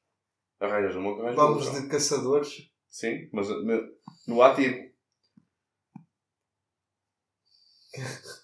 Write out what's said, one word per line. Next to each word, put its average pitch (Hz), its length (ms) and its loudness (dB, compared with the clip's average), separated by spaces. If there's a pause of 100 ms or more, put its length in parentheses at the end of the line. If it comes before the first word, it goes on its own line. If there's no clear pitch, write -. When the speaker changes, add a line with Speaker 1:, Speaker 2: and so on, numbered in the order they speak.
(600)
Speaker 1:
arranjas 101 360 0
uma 101 180 -4
que 107 80 -8
arranjas 123 140 -4
Speaker 2:
Vamos 151 320 4
Speaker 1:
outra. 139 120 -4
Speaker 2:
de 135 80 -8
caçadores. 143 840 0 (200)
Speaker 1:
Sim, - 420 -8
mas, 101 160 -2 (160)
mas 113 160 0 (480)
no 120 140 4
ativo. 135 480 4 (3000)
Speaker 2:
<laughs> - 500 -12